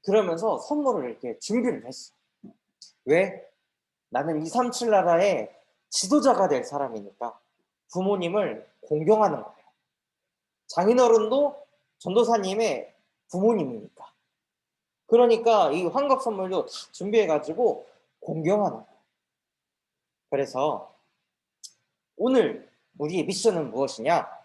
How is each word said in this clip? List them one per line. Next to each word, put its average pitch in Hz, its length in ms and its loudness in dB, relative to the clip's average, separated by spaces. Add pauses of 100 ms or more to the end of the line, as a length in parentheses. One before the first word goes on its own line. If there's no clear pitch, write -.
그러면서 190 540 0
선물을 247 520 -2
이렇게 113 300 -10
준비를 208 460 -4
했어. - 280 -18 (920)
왜? 175 420 0 (640)
나는 151 360 -4
이삼칠 240 440 -2
나라의 175 680 2 (340)
지도자가 233 580 2
될 143 160 0
사람이니까 117 760 -8 (540)
부모님을 185 720 -2 (140)
공경하는 160 600 2
거예요. - 140 -18 (1080)
장인어른도 233 880 2 (440)
전도사님의 202 920 0 (360)
부모님이니까. 175 840 -2 (960)
그러니까 226 640 4
이 175 140 -2
환갑 269 360 0
선물도 190 440 -4
다 - 60 -18 (200)
준비해가지고 185 920 0 (360)
공경하는 160 560 -2
거예요. - 140 -20 (1400)
그래서 139 640 -4 (1200)
오늘 233 540 0 (280)
우리의 156 280 -4
미션은 180 460 -2
무엇이냐? 131 720 -2